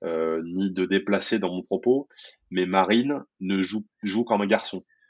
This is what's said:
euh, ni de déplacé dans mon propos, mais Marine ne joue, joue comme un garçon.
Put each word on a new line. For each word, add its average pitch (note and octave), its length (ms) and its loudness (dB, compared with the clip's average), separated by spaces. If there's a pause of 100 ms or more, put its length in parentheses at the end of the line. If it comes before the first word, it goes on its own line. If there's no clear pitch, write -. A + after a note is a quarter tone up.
euh, D#2+ 420 -2
ni F#2 280 -2
de F#2 140 -2
déplacé G2 520 0
dans F#2 140 -2
mon F2+ 100 -6
propos, B2+ 460 0 (420)
mais F2+ 160 0
Marine A#2 560 2 (180)
ne F#2+ 220 0
joue, G#2 240 -4 (160)
joue G#2+ 220 -2
comme G#2 160 2
un G#2 60 0
garçon. G2 380 0 (260)